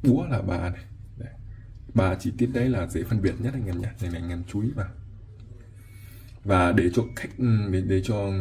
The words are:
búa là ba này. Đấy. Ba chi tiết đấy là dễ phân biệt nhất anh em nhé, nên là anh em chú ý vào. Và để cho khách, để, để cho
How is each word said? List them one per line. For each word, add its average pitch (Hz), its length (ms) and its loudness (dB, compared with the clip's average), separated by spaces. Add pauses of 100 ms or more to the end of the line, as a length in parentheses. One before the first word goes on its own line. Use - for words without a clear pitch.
búa 143 240 6
là 117 160 0
ba 87 280 0
này. - 140 -8 (320)
Đấy. - 160 -12 (640)
Ba 92 200 6
chi - 240 -4
tiết 120 80 4
đấy 120 220 2
là 101 180 2
dễ - 180 -2
phân 107 180 2
biệt 87 160 2
nhất 123 160 -2
anh 123 120 -2
em 87 140 -4
nhé, - 80 -4 (120)
nên 87 120 -4
là 85 60 -6
anh 85 100 -6
em 85 200 -6
chú 104 120 -2
ý 117 100 0
vào. 120 180 -4 (1600)
Và 90 280 6
để 87 220 6
cho 120 80 4 (140)
khách, - 140 -8 (400)
để, 92 100 2
để 95 240 2
cho 101 260 0 (100)